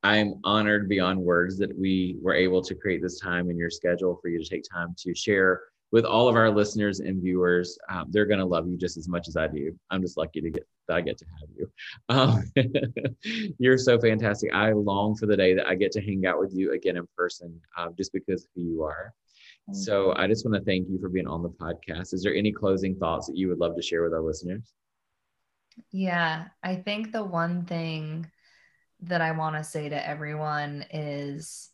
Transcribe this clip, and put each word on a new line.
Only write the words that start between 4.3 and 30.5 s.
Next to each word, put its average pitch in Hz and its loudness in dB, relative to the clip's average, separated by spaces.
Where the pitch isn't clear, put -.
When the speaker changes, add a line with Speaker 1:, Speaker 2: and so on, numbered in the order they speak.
Speaker 1:
to 78 -10
take 92 -6
time 87 -6
to 117 -6
share 95 4
with 113 6
all 113 6
of 117 6
our 113 6
listeners 104 2
and 95 -4
viewers. 90 2
Um, 87 -6
they're 104 4
gonna 95 2
love 85 0
you 90 -2
just 87 -4
as 82 -10
much 87 -4
as 80 -4
I 80 0
do. 76 -6
I'm 92 0
just 90 -4
lucky 80 -4
to 82 -4
get, - -8
that 82 0
I 87 0
get 60 -4
to - -20
have 76 -16
you. - -8
Um, 127 4
<laughs> - -10
you're 127 6
so 127 6
fantastic. 110 2
I 107 4
long 104 2
for 110 -4
the 104 4
day 92 6
that - 2
I 92 2
get 95 2
to 107 -2
hang 95 -2
out 85 2
with 95 0
you 92 2
again 90 0
in 85 -8
person, 87 -6
uh, 85 -6
just 92 -6
because 95 -4
of - -20
who 90 -8
you 82 -4
are. 82 -8
Speaker 2:
Thank 196 -10
Speaker 1:
So 101 2
Speaker 2:
you. 92 4
Speaker 1:
I 90 2
just 113 2
wanna 104 0
thank 92 0
you 92 -2
for 92 -6
being 90 -2
on 85 -6
the 85 -4
podcast. 85 -8
Is 92 -4
there 92 0
any 104 2
closing 95 0
thoughts 80 -2
that - -8
you 92 0
would 87 -2
love 85 0
to 85 -4
share 85 0
with 82 0
our 80 -2
listeners? 87 -6
Speaker 2:
Yeah, 175 -2
I 185 -4
think 214 -6
the 220 -4
one 175 -2
thing 160 -6
that 175 -2
I 160 0
wanna 156 -2
say 151 -8
to 147 -6
everyone 147 -6